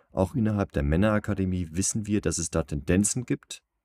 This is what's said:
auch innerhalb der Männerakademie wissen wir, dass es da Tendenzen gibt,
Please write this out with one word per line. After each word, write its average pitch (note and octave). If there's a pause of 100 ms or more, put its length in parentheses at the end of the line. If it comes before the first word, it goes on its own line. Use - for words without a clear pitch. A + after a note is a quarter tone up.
(120)
auch F#2+
innerhalb G#2+
der D2+
Männerakademie F#2
wissen G2
wir, G#2
dass F2
es E2
da D#2+
Tendenzen F2+
gibt, - (240)